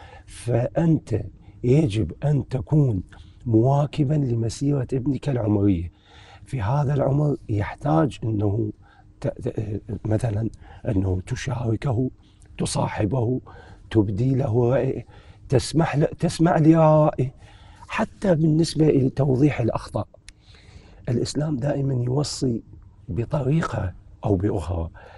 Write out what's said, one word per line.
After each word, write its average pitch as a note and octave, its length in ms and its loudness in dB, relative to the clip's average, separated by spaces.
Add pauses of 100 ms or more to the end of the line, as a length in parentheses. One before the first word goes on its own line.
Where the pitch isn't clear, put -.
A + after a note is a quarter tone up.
(260)
فأنت B2 920 -2 (440)
يجب A#2+ 480 2 (120)
أن C#3+ 240 0
تكون B2+ 540 0 (440)
مواكبًا C3+ 680 2
لمسيرة C3 800 -2
ابنك C3+ 360 -2
العمرية. G2+ 640 0 (520)
في B2+ 180 -8
هذا C#3+ 320 0
العمر C#3 420 2 (120)
يحتاج C#3 760 0
أنه G#2+ 480 -2 (480)
ت-، C3 80 -4
ت-، - 540 -6 (220)
مثلًا G#2+ 460 -2 (380)
أنه F#2+ 380 0
تشاركه، B2+ 840 -4 (480)
تصاحبه، A#2 840 -2 (500)
تبدي A2 440 0
له A#2+ 360 0
رأيه، B2 360 -2 (420)
تسمح C3+ 480 0
ل-، D3 80 2
تسمع E3 540 0
لرأيه، D#3 760 4 (540)
حتى - 460 -2
بالنسبة D#3 520 2
لتوضيح C3 720 4
الأخطاء. - 480 -4 (1000)
الإسلام C#3+ 480 -2
دائمًا C3+ 380 -2
يوصي B2+ 680 -2 (460)
بطريقة A#2+ 840 -2 (320)
أو G2+ 120 2
بأخرى F#2 540 -2 (280)